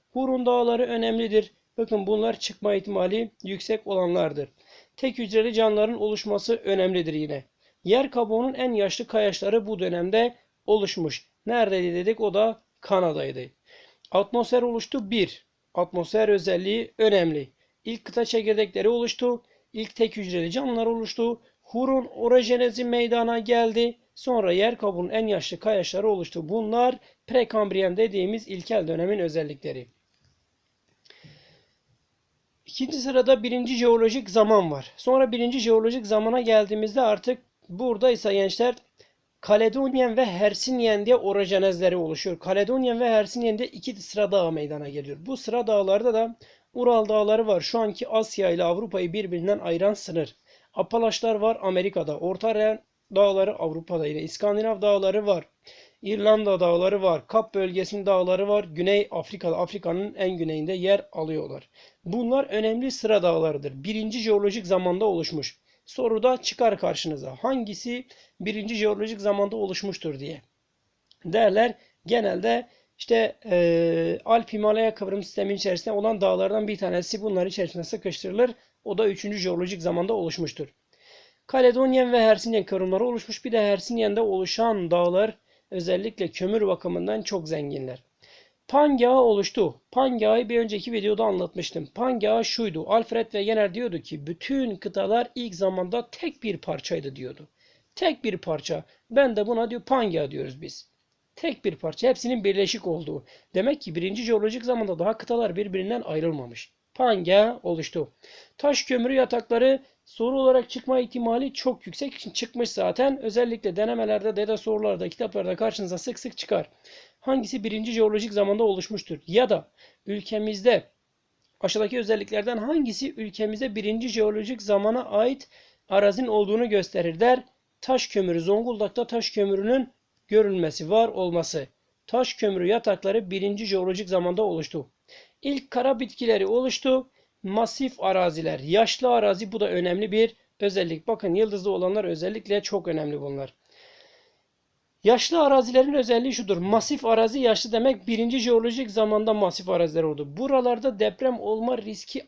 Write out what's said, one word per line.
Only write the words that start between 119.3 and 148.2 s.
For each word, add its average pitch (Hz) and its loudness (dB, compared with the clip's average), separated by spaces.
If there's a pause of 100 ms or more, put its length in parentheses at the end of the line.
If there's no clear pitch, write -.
da 185 -2 (340)
ülkemizde 208 0 (800)
aşağıdaki 214 -2
özelliklerden 214 -2
hangisi 269 -2
ülkemizde 214 -4
birinci 220 -2
jeolojik 214 -2
zamana 208 0
ait 233 0 (400)
arazinin 202 2
olduğunu 214 2
gösterir 170 0
der. 254 4 (380)
Taş 254 0
kömürü, 180 0
Zonguldak'ta 214 0
taş 233 -4
kömürünün 208 2 (380)
görülmesi, 185 2
var 226 4
olması. 170 -2 (400)
Taş 247 0
kömürü 190 0
yatakları 202 0
birinci 202 -2
jeolojik 190 -2
zamanda 180 0
oluştu. 165 -4 (520)
İlk 277 -6
kara 254 0
bitkileri 226 0
oluştu. 254 0 (340)
Masif 220 -4
araziler, 165 0
yaşlı 220 2
arazi, 208 2
bu 220 -4
da 208 0
önemli 180 -2
bir 226 2 (240)
özellik. 180 -2
Bakın 202 -2
yıldızlı 202 0
olanlar 190 0
özellikle 202 -4
çok 190 -4
önemli 151 -4
bunlar. 139 -8 (1500)
Yaşlı 254 4
arazilerin 262 4
özelliği 247 2
şudur. 196 -2
Masif 214 0
arazi 226 2
yaşlı 226 2
demek 233 0
birinci 233 0